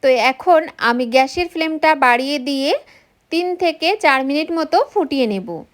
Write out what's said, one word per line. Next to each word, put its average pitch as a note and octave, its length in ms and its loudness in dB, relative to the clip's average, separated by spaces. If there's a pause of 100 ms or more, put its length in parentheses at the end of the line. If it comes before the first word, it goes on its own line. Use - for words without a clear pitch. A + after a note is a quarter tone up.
তো C#4 40 4 (240)
এখন D#4+ 300 2 (280)
আমি A#3+ 140 0 (100)
গ্যাসের C4+ 400 2
ফ্লেমটা D#4+ 380 0 (140)
বাড়িয়ে C4 320 2 (120)
দিয়ে C#4 220 -2 (600)
তিন E4+ 140 -2 (160)
থেকে D#4+ 260 0 (160)
চার C#4 240 4
মিনিট D4 200 -2 (100)
মতো D#4+ 200 -2 (140)
ফুটিয়ে C#4 420 -2
নেব। F#3+ 140 -6 (260)